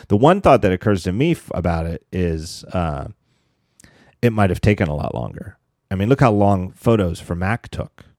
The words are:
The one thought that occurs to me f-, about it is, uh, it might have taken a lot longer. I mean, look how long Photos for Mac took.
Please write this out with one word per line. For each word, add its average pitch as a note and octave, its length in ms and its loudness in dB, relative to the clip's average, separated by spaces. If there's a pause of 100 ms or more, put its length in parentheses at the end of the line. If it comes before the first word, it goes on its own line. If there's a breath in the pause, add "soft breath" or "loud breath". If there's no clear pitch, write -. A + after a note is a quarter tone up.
The G2+ 80 2
one D#3 240 4
thought C#3 220 4
that F#2+ 100 2
occurs G2 320 0
to F#2 80 -2
me C#3 200 0
f-, - 220 -6
about E2 320 -2
it E2 280 -10
is, E2 580 -4
uh, D#2+ 380 -4 (1120 soft breath)
it A#2+ 100 2
might G#2 200 2
have F2 100 -4
taken G2+ 260 2
a D2 80 -4
lot - 180 -6
longer. A#1 440 -10 (340)
I F#2+ 40 -4
mean, G2+ 120 0
look C3+ 140 2
how B2 100 6
long G2+ 400 2
Photos G2+ 480 0
for - 160 -8
Mac F#2+ 320 -6
took. - 380 -12 (140)